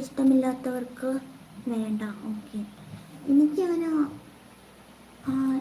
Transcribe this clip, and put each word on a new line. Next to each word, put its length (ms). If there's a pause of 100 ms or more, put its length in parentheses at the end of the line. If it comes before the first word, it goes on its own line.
ഇഷ്ടമില്ലാത്തവർക്ക് 1080 (560)
വേണ്ട, 360 (280)
ഓക്കെ. 280 (720)
എനിക്കങ്ങനെ, 580 (1400)
ആ, 60 (280)